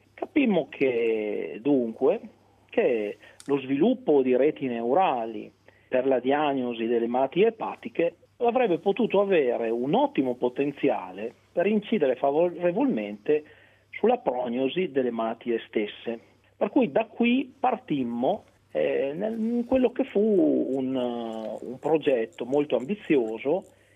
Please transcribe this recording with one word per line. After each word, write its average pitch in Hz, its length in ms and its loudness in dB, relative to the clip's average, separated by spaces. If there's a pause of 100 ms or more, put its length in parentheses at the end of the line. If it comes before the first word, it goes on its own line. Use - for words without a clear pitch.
(140)
Capimmo 208 560 0
che, 107 920 -2
dunque, 131 580 2 (500)
che 117 480 0 (280)
lo 139 140 0
sviluppo 143 600 2
di 127 140 4
reti 143 320 2
neurali 120 840 -2 (360)
per 127 180 0
la 135 140 2
diagnosi 127 680 0
delle 117 220 0
malattie 135 400 2
epatiche - 720 -4 (220)
avrebbe 233 400 2
potuto 196 420 0
avere 127 480 2
un 120 240 -2
ottimo 160 420 0
potenziale 120 1000 -4 (200)
per 175 140 2
incidere 208 500 0
favorevolmente 156 1300 0 (460)
sulla 233 260 0
prognosi 131 720 -2
delle 131 180 0
malattie 113 580 -4
stesse. 113 520 -6 (380)
Per 214 120 -2
cui 240 220 2
da 220 140 2
qui 240 520 0
partimmo, 135 840 -2 (280)
eh, 139 440 -2
nel, 220 240 -4
in 233 240 -2
quello 254 300 2
che - 100 0
fu 180 680 2
un, 131 280 -2
eh, 113 680 -6
un 123 140 -12
progetto 139 640 0
molto 139 320 0
ambizioso 135 920 0 (280)